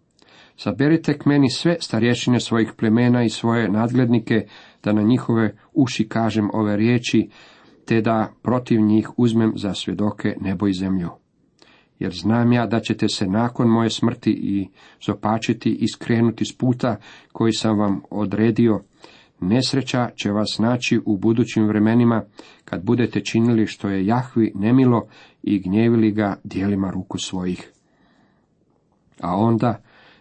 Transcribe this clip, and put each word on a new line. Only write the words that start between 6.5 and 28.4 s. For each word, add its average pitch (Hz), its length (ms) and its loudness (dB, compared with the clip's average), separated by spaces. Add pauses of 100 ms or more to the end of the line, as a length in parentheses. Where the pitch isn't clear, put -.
ove 107 240 0
riječi, 113 520 2 (560)
te 113 160 2
da 110 300 0 (100)
protiv 120 400 0
njih 107 360 2
uzmem 113 380 2
za 101 180 -6
svjedoke 104 680 -4
nebo 98 260 -4
i 98 60 0
zemlju. 92 360 -4 (920)
Jer 90 140 -4
znam 113 400 2
ja 120 120 2
da 110 140 -2
ćete 110 300 -2
se - 180 -4
nakon 120 400 0
moje 113 220 2
smrti 113 420 -2
i 98 380 -4 (360)
zopačiti 113 640 -2
i 110 180 -2
skrenuti 117 580 -2
s - 120 -14
puta 127 380 0 (360)
koji 113 220 0
sam 110 260 0
vam 101 300 0
odredio. 110 760 0 (560)
Nesreća 127 760 0
će - 160 -4
vas 104 280 -4
naći 120 460 0
u 107 120 0
budućim 110 500 0
vremenima, 110 560 2 (420)
kad 85 180 -8
budete 113 380 0
činili 113 460 2
što - 220 -8
je 95 160 -2
Jahvi 117 500 0
nemilo 120 520 2 (360)
i 104 160 0
gnjevili 110 520 2
ga 104 320 -2
djelima 98 460 -2
ruku 92 280 -8
svojih." 92 540 -8 (1500)